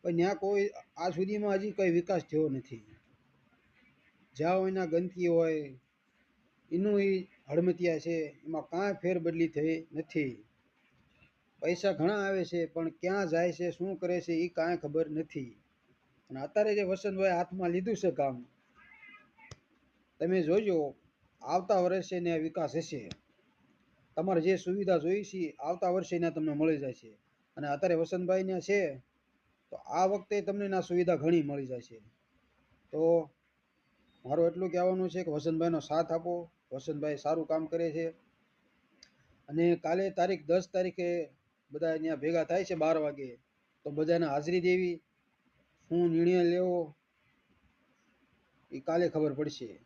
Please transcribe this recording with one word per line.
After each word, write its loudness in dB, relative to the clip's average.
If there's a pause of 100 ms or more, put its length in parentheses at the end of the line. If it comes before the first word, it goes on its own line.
પણ 0
ત્યાં 2
કોઈ 2 (300)
આ -2
સુધીમાં 0
હજી -4
કંઈ 2
વિકાસ 0
થયો 2
નથી. -8 (1500)
જ્યાં 2
હોય 0
ત્યાં -2
ગંદકી 0
હોય, 4 (1120)
એનું 2
ઈ 4 (320)
હડમતિયા 2
છે, 0 (300)
એમાં -6
કાંઈ -2
ફેરબદલી 0
થઈ 0 (180)
નથી. -4 (1300)
પૈસા -2
ઘણા 0
આવે 0
છે -4
પણ -4
ક્યાં -2
જાય 2
છે, -4
શું -6
કરે -2
છે -4
એ 0
કાંઈ -2
ખબર -2
નથી. -6 (760)
અને -10
અત્યારે 0
જે 0
વસંતભાઈ 0
હાથમાં -2
લીધું 0
છે 2
કામ, -2 (1800)
તમે 2
જોજો, 2 (640)
આવતા 2
વર્ષે -2
ને 0
વિકાસ -4
હશે. -4 (1160)
તમારે 2
જે 2
સુવિધા 0
જોઈ 0
છે -8 (180)
આવતા -2
વર્ષે -2
ને 2
તમને -2
મળી 2
જાય -8
છે. -20 (460)
અને -6
અત્યારે 2
વસંતભાઈ 0
ને -2
છે 2 (920)
તો -12 (220)
આ 4
વખતે -2
તમને -4
ના -2
સુવિધા 2
ઘણી 4
મળી -6
જાય -10
છે. -20 (960)
તો 0 (1200)
મારું 2
એટલું -2
કહેવાનું 2
છે -4
કે -4
વસંતભાઈનો 0
સાથ 0
આપો, -2 (380)
વસંતભાઈ -6
સારું 0
કામ 0
કરે -2
છે. -4 (1400)
અને 2 (100)
કાલે -2 (120)
તારીખ 0
દસ 2
તારીખે -2 (600)
બધા -2
અહીંયા -4
ભેગા 2
થાય 0
છે -2
બાર 2
વાગે, -4 (560)
તો -6
બધાને 2
હાજરી 0
દેવી, 2 (920)
શું 4
નિર્ણય 4
લેવો 2 (1900)
એ -10
કાલે 2
ખબર 0
પડશે. -6 (160)